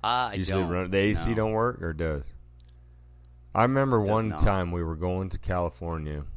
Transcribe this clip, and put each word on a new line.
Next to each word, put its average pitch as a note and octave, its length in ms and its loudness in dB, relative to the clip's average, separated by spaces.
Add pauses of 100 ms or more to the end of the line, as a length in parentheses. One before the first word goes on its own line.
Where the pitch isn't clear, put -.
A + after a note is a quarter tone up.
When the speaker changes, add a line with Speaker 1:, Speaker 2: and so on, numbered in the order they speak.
Speaker 1:
Uh, A#2+ 280 0
I G2+ 40 -10
Speaker 2:
Usually F#2+ 280 0
Speaker 1:
don't. E2+ 100 -2
Speaker 2:
run, F2+ 180 -2
the F#2+ 80 2
A G2+ 160 4
C A2+ 160 0
Speaker 1:
No. A2+ 60 0
Speaker 2:
don't A2 160 0
work, A#2 300 0
or E2 100 -4
does? D#2 320 -2 (1300)
I A2 80 4
remember C3 380 4
Speaker 1:
Does G2+ 80 0
Speaker 2:
one A2 220 2
Speaker 1:
not. D#2 100 -4
Speaker 2:
time F#2 300 4
we F2 140 -2
were E2 120 -4
going F2+ 340 -2
to - 80 -6
California D#2+ 880 -4 (120)